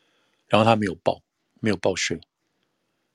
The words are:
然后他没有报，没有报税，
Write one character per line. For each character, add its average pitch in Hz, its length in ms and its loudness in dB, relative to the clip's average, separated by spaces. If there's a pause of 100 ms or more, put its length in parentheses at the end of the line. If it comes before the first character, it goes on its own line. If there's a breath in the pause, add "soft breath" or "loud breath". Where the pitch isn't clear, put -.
(480)
然 104 100 2
后 110 60 4
他 113 120 4
没 107 100 -4
有 87 160 -6
报， - 180 -2 (400)
没 113 80 -2
有 101 80 -2
报 92 180 -2
税， 85 240 -4 (960)